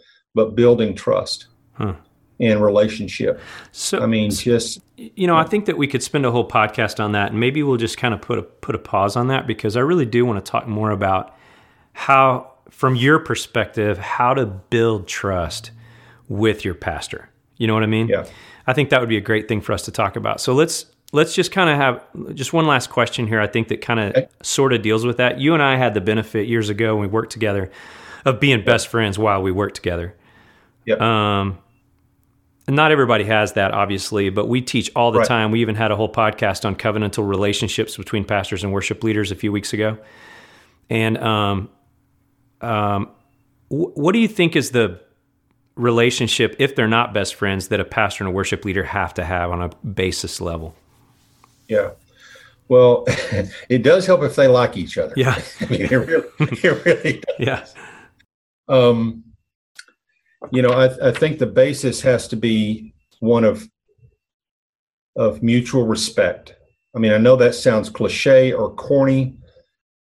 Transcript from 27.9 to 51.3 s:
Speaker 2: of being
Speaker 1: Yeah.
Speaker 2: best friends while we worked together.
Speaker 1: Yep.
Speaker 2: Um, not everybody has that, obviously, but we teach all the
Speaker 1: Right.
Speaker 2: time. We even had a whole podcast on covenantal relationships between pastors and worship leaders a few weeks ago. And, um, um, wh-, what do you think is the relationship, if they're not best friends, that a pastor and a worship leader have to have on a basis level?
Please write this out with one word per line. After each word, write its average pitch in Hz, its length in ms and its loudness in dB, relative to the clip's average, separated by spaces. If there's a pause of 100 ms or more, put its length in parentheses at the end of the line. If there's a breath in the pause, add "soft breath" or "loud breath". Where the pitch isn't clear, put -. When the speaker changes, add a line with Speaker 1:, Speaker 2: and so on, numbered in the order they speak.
Speaker 2:
of 127 160 0
being 135 200 4
Speaker 1:
Yeah. 92 40 -6
Speaker 2:
best 117 240 2
friends 104 300 -2
while 104 240 0
we 95 100 0
worked 98 240 -2
together. 87 380 -6 (720 soft breath)
Speaker 1:
Yep. 110 160 0
Speaker 2:
Um, 104 560 0 (1120)
not 151 220 4
everybody 120 340 4
has 107 280 0
that, 98 200 0
obviously, 101 560 -2
but 101 200 -2
we 123 120 0
teach 123 360 -4
all 120 160 4
the 113 80 4
Speaker 1:
Right. 107 80 2
Speaker 2:
time. 110 240 2
We 113 80 2
even 110 160 0
had 107 160 0
a 101 40 -2
whole 107 160 -2
podcast 107 520 0
on 101 100 -2
covenantal 104 520 -2
relationships 104 720 -2
between 101 280 -6
pastors 98 400 -2
and 98 80 -4
worship 98 320 -4
leaders 104 260 -2
a 95 60 -8
few 104 160 -4
weeks 101 200 -4
ago. 107 240 -2 (920 loud breath)
And, 113 280 0
um, 104 500 -2 (920)
um, 104 500 -2 (580)
wh-, 151 280 -4
what 156 160 0
do 233 60 2
you 226 80 4
think 175 300 0
is 131 160 -2
the 104 260 0 (800)
relationship, 120 800 2
if 139 160 0
they're 113 140 2
not 117 260 2
best 101 220 -4
friends, 98 320 -2
that 104 120 0
a 92 40 -2
pastor 104 400 -2
and 95 40 -2
a 90 60 -2
worship 95 300 -4
leader 95 180 -2
have 90 320 -4
to 90 100 -4
have 87 280 -2
on 87 100 -4
a 90 60 -4 (180)
basis 95 540 -6
level? 82 340 -8 (920)